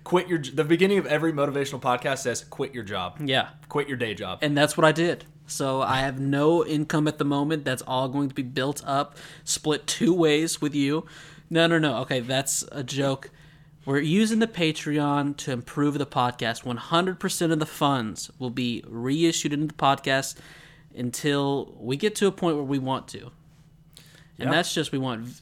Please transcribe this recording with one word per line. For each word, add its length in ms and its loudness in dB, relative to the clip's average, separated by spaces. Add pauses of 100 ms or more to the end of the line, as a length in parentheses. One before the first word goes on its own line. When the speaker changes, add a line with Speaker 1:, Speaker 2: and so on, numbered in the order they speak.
Speaker 1:
"Quit 240 2
your 100 2
j-," 140 -6
the 100 2
beginning 360 4
of 80 0
every 260 2
motivational 480 -2
podcast 380 0
says, 260 -4
"Quit 280 -8
your 120 -8
job." 400 -6
Speaker 2:
Yeah. 240 2 (200)
Speaker 1:
"Quit 200 -2
your 80 -4
day 180 -2
job." 280 -6
Speaker 2:
And 140 2
that's 200 4
what 80 6
I 80 8
did. 320 0 (240)
So 340 -2
I 180 2
have 200 -2
no 440 4
income 440 0
at 100 -2
the 60 -2
moment. 400 0
That's 180 -2
all 260 -2
going 200 -2
to 60 -10
be 100 -4
built 420 -4
up, 300 -2 (260)
split 460 -2
two 260 2
ways 460 4
with 160 -2
you. 280 0 (460)
No, 160 4
no, 140 4
no. 220 0
Okay, 180 -2
that's 500 -2
a 140 -8
joke. 460 -2 (540)
We're 140 0
using 400 4
the 80 4
Patreon 920 0
to 120 -6
improve 480 0
the 80 -2
podcast. 580 -2
One 120 -4
hundred 420 0
percent 340 0
of 60 2
the 80 -2
funds 720 -2
will 120 -6
be 360 -4
reissued 640 0
into 140 0
the 80 -10
podcast 640 0 (600)
until 840 -2
we 160 -4
get 200 0
to 120 2
a 40 2
point 240 0
where 80 -2
we 140 0
want 300 -4
to. 240 -16 (1080)
And 100 -6
Speaker 1:
Yep. 40 2
Speaker 2:
that's 220 2
just, 180 -2
we 60 -2
want 240 -4
v-, 200 -14